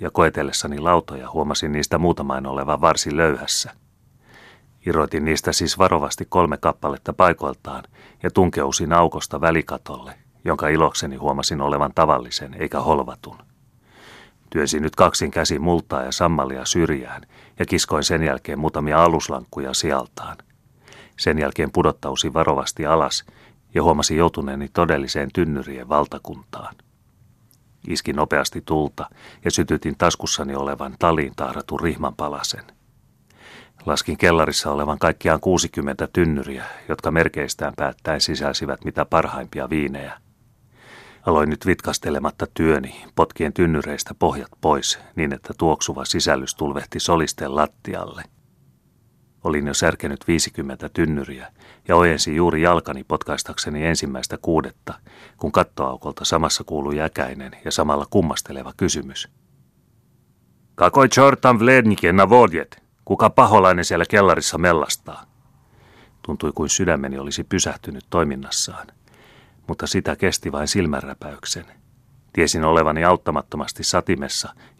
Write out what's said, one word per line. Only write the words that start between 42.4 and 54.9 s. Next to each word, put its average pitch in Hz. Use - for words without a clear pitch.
työni, 76
potkien 80
tynnyreistä 76
pohjat 71
pois, 73
niin 76
että -
tuoksuva 71
sisällys 71
tulvehti 71
solisten 76
lattialle. 90
Olin 76
jo 71
särkenyt 76
viisikymmentä 76
tynnyriä 69
ja 87
ojensin 80
juuri 80
jalkani 82
potkaistakseni 76
ensimmäistä 71
kuudetta, -